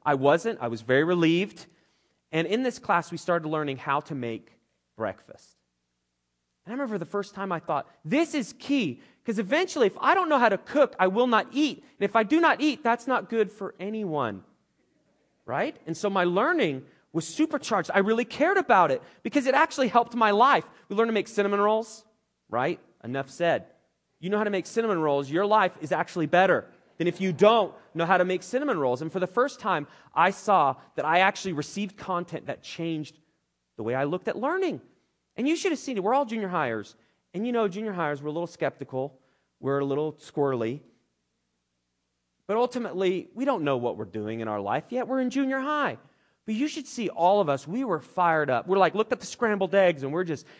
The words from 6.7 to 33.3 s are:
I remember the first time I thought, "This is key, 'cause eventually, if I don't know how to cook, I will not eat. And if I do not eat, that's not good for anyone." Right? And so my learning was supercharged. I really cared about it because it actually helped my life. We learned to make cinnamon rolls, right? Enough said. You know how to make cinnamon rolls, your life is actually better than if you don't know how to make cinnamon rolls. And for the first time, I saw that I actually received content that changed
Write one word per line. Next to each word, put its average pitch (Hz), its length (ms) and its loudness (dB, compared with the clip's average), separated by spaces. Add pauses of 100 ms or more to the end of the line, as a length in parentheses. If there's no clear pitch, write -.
I 233 40 -8
remember 240 220 -4
the 165 80 -6
first 202 300 -8
time 196 160 -6
I 165 80 -4
thought, 151 280 -4 (180)
"This 294 280 0
is 269 200 -4
key, 240 480 -2 (240)
'cause 214 120 -4
eventually, 269 480 0
if - 140 0
I 302 140 4
don't 370 160 2
know 285 100 4
how 240 80 6
to 196 100 2
cook, - 400 2
I 185 100 4
will 226 200 2
not 226 240 2
eat. 254 280 0
And - 260 -8
if 202 100 -2
I 226 80 4
do 277 160 2
not 311 220 4
eat, 294 220 0
that's 240 220 0
not 233 220 -2
good 220 240 0
for - 300 -10
anyone." 156 640 -4 (1000)
Right? 175 400 -4
And 160 120 -8
so 208 120 -2
my 196 140 2
learning 180 640 0 (240)
was 160 160 -4
supercharged. 277 640 -2
I 196 60 6
really 220 240 2
cared 320 320 2
about 196 360 4
it 131 120 -2 (200)
because 247 220 0
it 262 80 2
actually 277 360 2
helped 233 260 2
my 220 160 4
life. 220 340 6 (220)
We 202 80 -6
learned 226 140 2
to 226 40 0
make 202 140 0
cinnamon 202 320 0
rolls, 220 460 0 (420)
right? 127 320 -2 (240)
Enough 135 260 -6
said. 165 380 0 (520)
You 170 100 -6
know 208 80 0
how 214 80 0
to 208 40 -2
make 190 160 -2
cinnamon 220 360 0
rolls, 143 280 2
your 175 160 0
life 202 360 2
is 151 100 -6
actually 170 360 -2
better 175 440 4 (240)
than 165 120 -2
if 170 120 -4
you 185 140 0
don't 208 420 4 (180)
know 165 120 0
how 180 120 4
to 180 60 4
make 185 180 0
cinnamon 254 380 -2
rolls. 131 220 0
And 160 100 -8
for 190 80 -4
the 180 80 -2
first 254 320 -2
time, 165 260 -2 (280)
I 175 180 4
saw 165 440 2 (200)
that 143 80 -4
I 160 160 2
actually 190 320 2
received 170 460 -6
content 175 480 -8
that - 180 -10
changed 160 560 -8 (560)